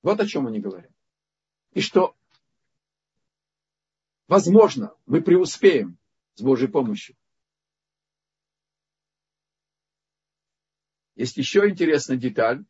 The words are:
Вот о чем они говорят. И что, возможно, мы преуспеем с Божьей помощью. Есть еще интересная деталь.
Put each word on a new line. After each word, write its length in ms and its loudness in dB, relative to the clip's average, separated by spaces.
Вот 180 -2
о 60 0
чем 220 -6
они 120 -8
говорят. 320 -14
И 80 -4
что, 360 0
возможно, 680 4
мы 160 0
преуспеем 800 2
с 80 -18
Божьей 260 0
помощью. 480 -6
Есть 240 -8
еще 320 0
интересная 480 -2
деталь. 520 -4